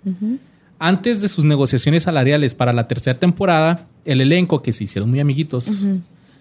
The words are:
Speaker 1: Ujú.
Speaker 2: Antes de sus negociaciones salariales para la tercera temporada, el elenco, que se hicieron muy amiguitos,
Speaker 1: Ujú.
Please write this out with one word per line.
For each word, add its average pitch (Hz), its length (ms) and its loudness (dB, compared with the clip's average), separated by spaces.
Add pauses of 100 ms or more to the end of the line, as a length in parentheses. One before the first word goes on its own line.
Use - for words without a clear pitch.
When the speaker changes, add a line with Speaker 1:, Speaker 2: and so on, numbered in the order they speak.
Speaker 1:
Ujú. 202 360 -4 (400)
Speaker 2:
Antes 196 420 0
de 202 80 -2
sus 151 160 0
negociaciones 143 580 2
salariales 143 520 2
para 120 180 0
la 117 140 0
tercera 127 320 -2
temporada, 175 680 0 (160)
el 131 160 0
elenco, 147 420 2
que 113 120 -2
se - 120 -6
hicieron 101 240 -4
muy 131 100 0
amiguitos, 143 480 -2
Speaker 1:
Ujú. 196 320 -2 (420)